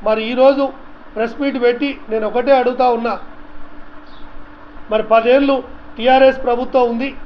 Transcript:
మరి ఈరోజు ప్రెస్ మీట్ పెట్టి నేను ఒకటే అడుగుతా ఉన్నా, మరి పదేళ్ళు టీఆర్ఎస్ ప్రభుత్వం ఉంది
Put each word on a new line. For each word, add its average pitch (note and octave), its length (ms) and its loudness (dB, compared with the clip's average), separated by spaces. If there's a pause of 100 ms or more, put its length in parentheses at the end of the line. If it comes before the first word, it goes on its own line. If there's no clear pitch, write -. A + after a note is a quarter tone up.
మరి G#3+ 200 0
ఈరోజు C4 460 4 (460)
ప్రెస్ A3+ 260 -4
మీట్ C4+ 200 -2
పెట్టి B3 360 0 (120)
నేను G#3+ 180 -2
ఒకటే B3 300 2
అడుగుతా B3 320 2
ఉన్నా, A#3 300 -2 (1700)
మరి G#3+ 120 0
పదేళ్ళు B3+ 600 4 (340)
టీఆర్ఎస్ C4 460 4
ప్రభుత్వం B3 460 0
ఉంది B3+ 260 -4 (100)